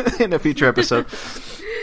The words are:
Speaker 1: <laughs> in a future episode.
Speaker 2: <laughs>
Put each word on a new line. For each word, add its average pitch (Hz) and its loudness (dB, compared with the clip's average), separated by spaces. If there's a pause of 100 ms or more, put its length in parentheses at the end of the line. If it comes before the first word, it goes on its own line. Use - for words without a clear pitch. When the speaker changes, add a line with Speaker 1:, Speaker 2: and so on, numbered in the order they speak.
Speaker 1:
<laughs> 240 0
in 202 2
a 160 2
future 147 2
episode. 120 2
Speaker 2:
<laughs> - -12 (680)